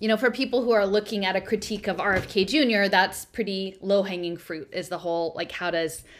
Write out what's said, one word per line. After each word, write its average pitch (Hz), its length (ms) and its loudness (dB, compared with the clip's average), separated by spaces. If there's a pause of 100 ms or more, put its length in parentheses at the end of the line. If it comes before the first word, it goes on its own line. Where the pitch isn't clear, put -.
you 214 80 -2
know, 220 80 4
for 240 140 2
people 254 340 0
who 233 80 2
are 208 140 4
looking 202 380 0
at 185 120 0
a 190 40 0
critique 208 460 -4
of 190 140 -2
R 196 140 2
F 180 140 0
K 196 160 2
Junior, 220 440 2
that's 196 380 2
pretty 190 560 -4
low-hanging 185 560 0
fruit, 160 340 -10
is 180 160 -6
the 170 100 -6
whole, 170 380 -2
like, 175 160 -6
how 175 180 -4
does 165 320 -2 (180)